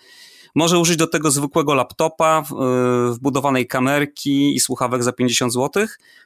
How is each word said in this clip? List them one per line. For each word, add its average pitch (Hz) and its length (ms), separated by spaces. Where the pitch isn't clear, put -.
Może 170 240
użyć 170 180
do 156 100
tego 156 240
zwykłego 143 440
laptopa, 160 680
w-, 147 100
y, 120 40
wbudowanej 131 520
kamerki 143 880
i 127 60
słuchawek 123 420
za 120 100
pięćdziesiąt 123 400
złotych, 147 460